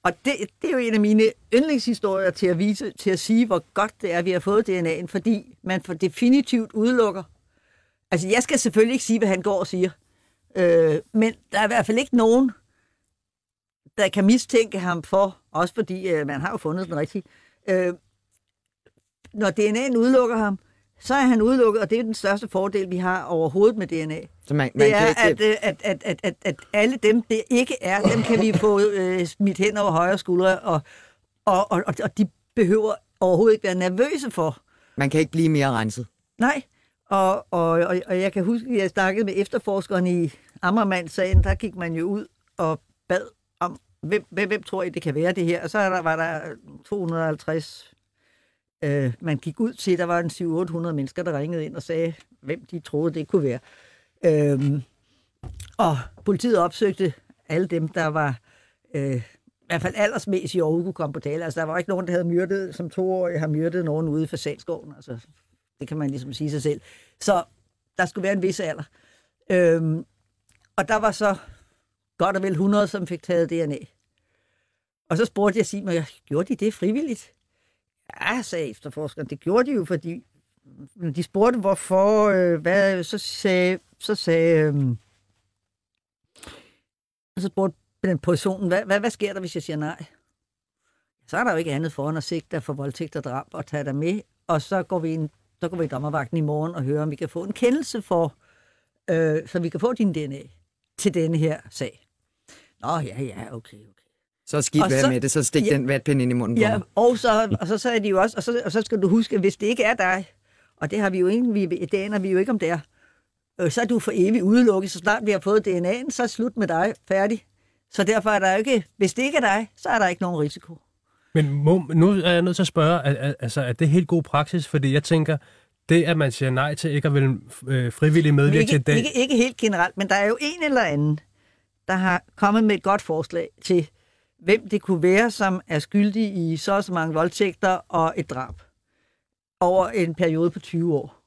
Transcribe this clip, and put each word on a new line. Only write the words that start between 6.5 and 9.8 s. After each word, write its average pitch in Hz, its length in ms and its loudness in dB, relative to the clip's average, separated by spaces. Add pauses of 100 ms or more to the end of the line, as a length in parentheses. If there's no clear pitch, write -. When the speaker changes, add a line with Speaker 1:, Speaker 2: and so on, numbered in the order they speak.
Speaker 1:
udelukker. 220 500 0 (880)
Altså, 180 180 0
jeg 233 140 4
skal 269 160 0
selvfølgelig 220 340 4
ikke 262 120 -2
sige, 226 140 0
hvad 208 100 2
han 190 140 0
går 202 160 0
og 175 80 -2
siger. 180 240 0 (680)